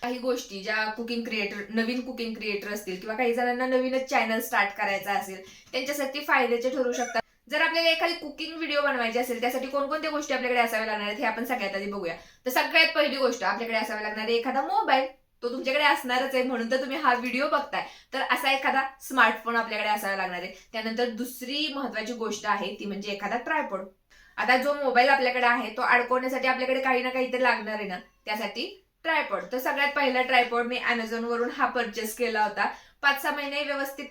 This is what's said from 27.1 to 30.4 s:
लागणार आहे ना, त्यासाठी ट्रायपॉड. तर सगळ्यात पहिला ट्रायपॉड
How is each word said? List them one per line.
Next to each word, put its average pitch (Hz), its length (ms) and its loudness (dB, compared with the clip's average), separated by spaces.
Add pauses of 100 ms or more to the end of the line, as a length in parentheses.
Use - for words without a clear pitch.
लागणार 220 320 2
आहे 208 140 -4
ना, 180 100 -6 (260)
त्यासाठी 226 600 -6 (180)
ट्रायपॉड. 294 400 0 (100)
तर 254 60 0
सगळ्यात 285 340 0
पहिला 262 300 2
ट्रायपॉड 240 440 4